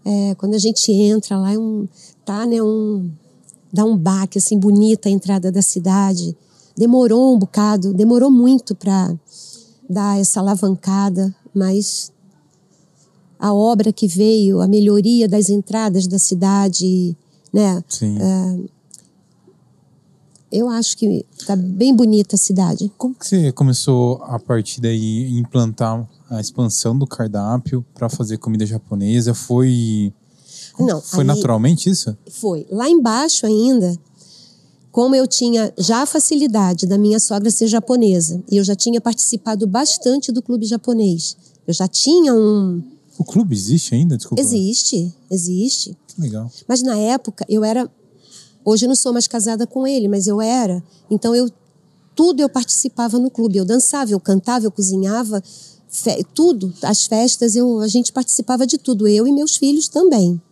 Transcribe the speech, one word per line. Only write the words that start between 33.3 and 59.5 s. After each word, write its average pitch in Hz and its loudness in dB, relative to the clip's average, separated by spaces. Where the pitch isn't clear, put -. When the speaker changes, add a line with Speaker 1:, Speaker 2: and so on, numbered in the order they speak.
Speaker 1:
ainda, 214 2
como 254 2
eu 262 4
tinha 233 0
já 226 0
a - 0
facilidade 220 0
da 196 2
minha 208 2
sogra 208 0
ser 226 0
japonesa, 202 0
e 202 0
eu 202 4
já 196 0
tinha 233 0
participado 220 -2
bastante 262 -2
do 233 -2
clube 226 -4
japonês. 214 -2
Eu 170 -2
já 185 -2
tinha 311 4
um 202 2
Speaker 2:
O 160 -2
clube 185 0
existe 107 0
ainda? 143 2
Desculpa. - -4
Speaker 1:
Existe, 202 -2
existe. 185 -4
Speaker 2:
Que - -10
legal. 113 -6
Speaker 1:
Mas 247 -2
na 247 -2
época 233 -4
eu 214 0
era, 226 -2
hoje 214 0
eu 247 0
não 269 2
sou 247 -2
mais 240 -2
casada 226 -4
com 262 -4
ele, 262 0
mas 202 0
eu 208 0
era. 220 -2
Então 233 0
eu, 247 0
tudo 311 2
eu 277 2
participava 240 -2
no 254 0
clube. 226 -2
Eu 190 0
dançava, 247 0
eu 196 0
cantava, 214 0
eu 202 -2
cozinhava, 196 -4
fe-, - -4
tudo. 220 2
As - 0
festas, 233 0
eu, 247 2
a 214 -2
gente 240 0
participava 254 -2
de 277 -2
tudo. 214 0
Eu 214 4
e 285 2
meus 294 -2